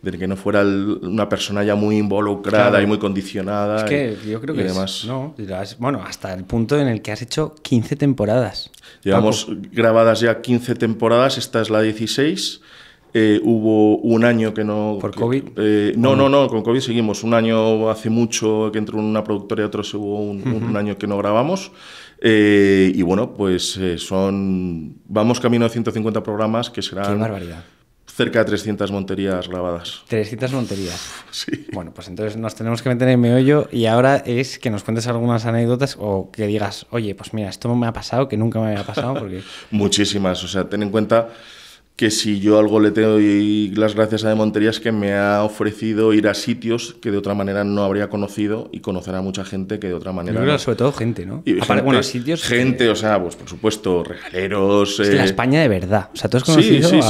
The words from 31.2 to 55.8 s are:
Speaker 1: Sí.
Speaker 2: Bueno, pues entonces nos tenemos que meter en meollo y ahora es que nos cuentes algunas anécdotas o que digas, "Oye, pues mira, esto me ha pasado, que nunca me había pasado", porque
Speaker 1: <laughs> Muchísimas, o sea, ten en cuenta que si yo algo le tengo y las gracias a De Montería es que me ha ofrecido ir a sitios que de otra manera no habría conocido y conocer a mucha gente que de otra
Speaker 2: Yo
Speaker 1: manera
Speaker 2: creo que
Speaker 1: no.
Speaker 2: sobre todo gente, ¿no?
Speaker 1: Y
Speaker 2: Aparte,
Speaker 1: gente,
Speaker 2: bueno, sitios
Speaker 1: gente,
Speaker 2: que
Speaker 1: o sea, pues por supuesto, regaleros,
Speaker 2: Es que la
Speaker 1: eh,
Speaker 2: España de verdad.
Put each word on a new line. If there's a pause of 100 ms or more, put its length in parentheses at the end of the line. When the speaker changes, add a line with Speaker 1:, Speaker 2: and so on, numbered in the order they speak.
Speaker 1:
Sí.
Speaker 2:
Bueno,
pues
entonces
nos
tenemos
que
meter
en
meollo
y
ahora
es
que
nos
cuentes
algunas
anécdotas
o
que
digas,
"Oye,
pues
mira,
esto
me
ha
pasado,
que
nunca
me
había
pasado",
porque (140)
Speaker 1:
<laughs>
Muchísimas,
o
sea,
ten
en
cuenta (680)
que
si
yo
algo
le
tengo
y
las
gracias
a
De
Montería
es
que
me
ha
ofrecido
ir
a
sitios
que
de
otra
manera
no
habría
conocido
y
conocer
a
mucha
gente
que
de
otra
Speaker 2:
Yo
Speaker 1:
manera
Speaker 2:
creo
que
Speaker 1:
no.
Speaker 2:
sobre
todo
gente,
¿no?
Speaker 1:
Y
Speaker 2:
Aparte,
Speaker 1:
gente,
Speaker 2:
bueno,
sitios
Speaker 1:
gente,
Speaker 2:
que
Speaker 1:
o
sea,
pues
por
supuesto,
regaleros,
Speaker 2:
Es
que
la
Speaker 1:
eh,
Speaker 2:
España
de
verdad.